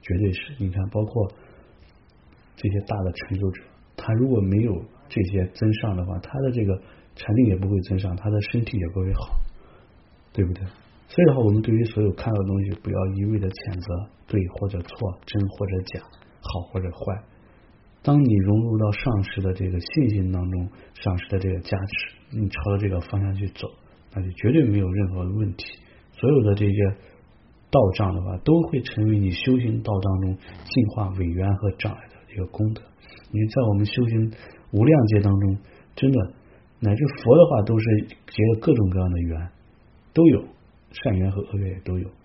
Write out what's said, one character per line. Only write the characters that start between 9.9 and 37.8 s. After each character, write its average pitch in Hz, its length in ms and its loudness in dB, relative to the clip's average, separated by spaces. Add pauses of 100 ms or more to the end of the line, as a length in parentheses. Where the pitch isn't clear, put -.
对 101 120 0
不 90 80 -4
对？ 92 120 -8 (420)
所 - 160 2
以 175 40 8
的 139 80 6
话， 131 60 0
我 110 100 4
们 107 120 2
对 113 120 0
于 113 100 2
所 107 180 -2
有 104 100 2
看 113 220 -6
到 104 60 -2
的 95 60 -2
东 98 180 0
西， 98 60 -4 (120)
不 95 80 -6
要 95 240 -2
一 98 120 -2
味 107 120 0
的 98 100 -2
谴 92 300 -10
责 87 320 -8 (160)
对 104 220 0
或 101 200 -6
者 95 120 -6
错， 92 440 -8
真 - 160 -4 (100)
或 98 160 -6
者 92 200 -4
假， - 140 -10 (400)
好 - 280 -8
或 95 120 -6
者 90 100 -6
坏。 - 320 -8 (800)
当 147 200 4
你 120 120 4 (100)
融 104 180 4
入 113 160 0
到 107 120 2
上 104 320 0
师 - 180 -6
的 95 140 0
这 95 160 -4
个 90 80 -2
信 120 320 0
心 92 220 -2
当 90 180 -2
中， 92 180 -4 (260)
上 95 220 -2
师 90 140 -8
的 98 80 0
这 95 100 -2
个 90 120 -4
加 - 180 -6
持， - 580 -10
你 104 120 -2
朝 - 240 -4
着 98 60 0
这 104 100 0
个 92 120 -2
方 98 200 -4
向 98 140 -2
去 98 140 -6
走， - 200 -12 (440)
那 95 80 -6
就 92 120 -6
绝 - 180 0
对 151 140 6
没 104 140 2
有 95 120 0
任 98 240 0
何 90 100 -4
的 90 60 -4
问 101 240 -2
题。 - 120 -14 (460)
所 - 180 0
有 147 120 6
的 104 120 4
这 104 120 0
些 98 300 2 (760)
道 143 100 6 (140)
障 95 200 0
的 90 80 -4
话， 92 160 -6
都 160 240 4
会 143 180 -2
成 - 280 -4
为 107 100 4
你 98 120 2
修 127 300 0
行 113 220 -2
道 107 180 -4
当 95 220 0
中 95 140 -2 (280)
净 117 240 0
化 104 220 -4
违 92 160 -4
缘 92 300 0
和 98 160 -2
障 - 200 -6
碍 - 160 -14
的 - 260 -20
一 - 20 -10
个 92 100 -6
功 110 280 -2
德。 104 80 -16 (480)
因 107 100 -4
为 110 60 2
在 110 220 0
我 104 60 2
们 104 120 2
修 120 220 0
行 113 240 0 (400)
无 104 120 4
量 147 220 6
劫 107 140 4
当 98 200 4
中， 98 180 0 (360)
真 135 160 2
的， 95 220 0 (480)
乃 104 140 2
至 135 100 0 (180)
佛 123 140 8
的 165 100 10
话， 120 160 2
都 113 160 2
是 110 80 0 (400)